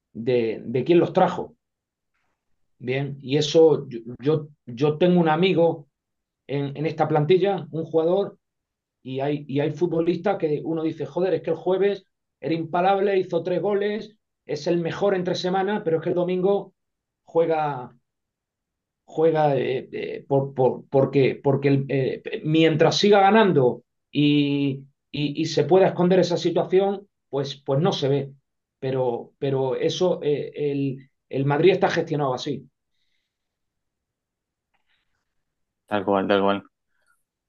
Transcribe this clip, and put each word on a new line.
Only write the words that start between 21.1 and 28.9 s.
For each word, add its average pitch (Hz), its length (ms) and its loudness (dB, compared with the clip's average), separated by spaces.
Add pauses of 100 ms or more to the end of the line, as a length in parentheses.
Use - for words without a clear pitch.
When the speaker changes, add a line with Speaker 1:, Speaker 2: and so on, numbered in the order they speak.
Speaker 1:
porque 139 260 0
el, 139 200 0
eh, 135 340 -4 (220)
mientras 160 540 4
siga 202 220 6
ganando 190 640 4 (280)
y, 143 760 0 (260)
y, 147 320 -4
y - 40 -2
se 156 180 0
pueda 185 240 4
esconder 180 320 2
esa 175 160 0
situación, 185 720 0 (200)
pues, 139 360 -6
pues 139 160 0
no 180 120 2
se 139 160 -2
ve. 139 240 -2 (460)
Pero, 127 600 -4